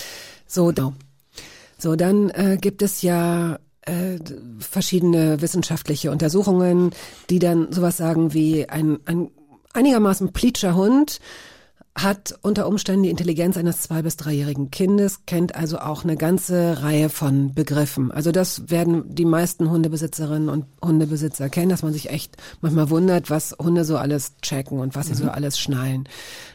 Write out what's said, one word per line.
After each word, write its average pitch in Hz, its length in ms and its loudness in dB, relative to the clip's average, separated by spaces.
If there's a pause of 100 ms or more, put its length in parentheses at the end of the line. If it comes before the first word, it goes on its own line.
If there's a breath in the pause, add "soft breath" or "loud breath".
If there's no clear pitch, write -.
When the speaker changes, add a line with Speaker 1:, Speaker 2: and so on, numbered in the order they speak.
(480 loud breath)
Speaker 1:
So, 170 240 2
da-, 139 220 -2 (840 loud breath)
so, 160 200 -2
dann, 196 320 4
äh, 196 300 2
gibt 196 220 -2
es 202 200 -2
ja, 170 580 0 (260)
äh, 180 320 -4
d-, 147 180 -14 (240)
verschiedene 165 840 2
wissenschaftliche 165 680 -2
Untersuchungen, 180 800 2 (380 loud breath)
die 180 100 4
dann 170 340 2
sowas 175 240 2
sagen 160 360 0
wie 156 360 2
ein, 156 360 0
ein 170 240 -2 (440)
einigermaßen 214 580 4
pleatscher 208 440 2
Hund 254 440 4 (760 loud breath)
hat 196 460 -4
unter 202 260 0
Umständen 196 360 2
die 175 80 2
Intelligenz 170 440 0
eines 170 260 -2
zwei 160 200 -4
bis 160 160 -4
dreijährigen 143 540 -4
Kindes, 196 560 0
kennt 175 260 0
also 160 240 -4
auch - 260 -8
eine 165 120 0
ganze 170 680 0
Reihe 151 280 2
von 139 440 0
Begriffen. 143 580 -2
Also 156 200 -2
das 180 400 -2
werden 170 420 0
die 170 120 0
meisten 165 440 2
Hundebesitzerinnen 156 800 -2
und 147 160 -4 (160)
Hundebesitzer 156 680 0
kennen, 175 200 0
dass 175 140 0
man 156 100 -2
sich 151 160 -8
echt - 280 -8 (240 loud breath)
manchmal 156 280 2
wundert, 175 400 2
was 151 300 -2
Hunde 170 260 2
so 156 120 0
alles 143 440 -4
checken 135 380 -6
und 135 160 -4
was 147 120 -4
sie 160 60 -4
so 127 120 -2
Speaker 2:
Mhm. - 40 0
Speaker 1:
alles 143 300 -4
schnallen. 131 500 -4 (460 loud breath)